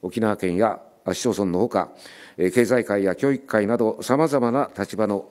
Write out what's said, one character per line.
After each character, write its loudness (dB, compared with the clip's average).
沖 -6
縄 0
県 -2
や 0
市 -4
町 0
村 -2
の 0
ほ 2
か、 -2
え 0
ー、 0
経 4
済 0
界 0
や 0
教 0
育 -4
界 0
な 2
ど 0
様 2
々 0
な -2
立 -6
場 0
の、 -4